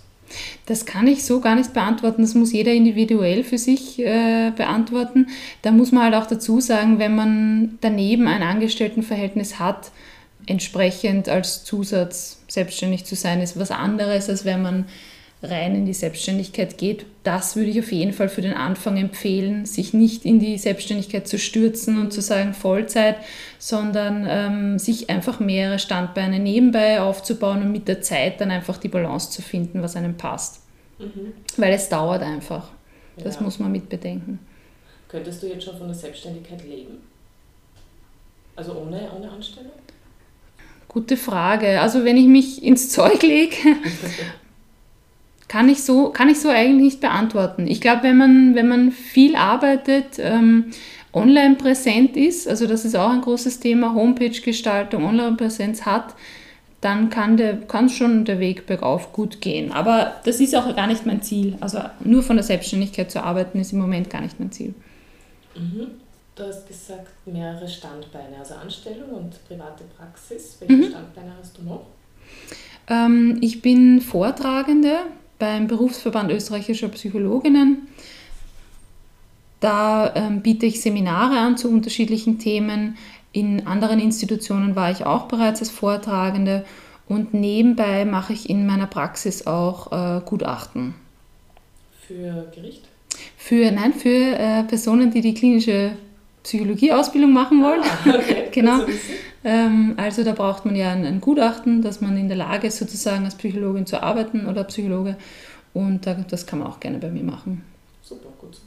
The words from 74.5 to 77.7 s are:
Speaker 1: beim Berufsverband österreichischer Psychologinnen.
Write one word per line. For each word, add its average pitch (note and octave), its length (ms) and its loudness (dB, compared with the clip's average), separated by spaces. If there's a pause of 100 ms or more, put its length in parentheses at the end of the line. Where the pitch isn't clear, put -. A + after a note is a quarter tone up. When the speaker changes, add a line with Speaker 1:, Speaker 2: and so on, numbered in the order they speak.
Speaker 1:
beim G#3+ 260 -2
Berufsverband A3+ 640 -2
österreichischer G#3 580 -4
Psychologinnen. C4 1000 2 (1700)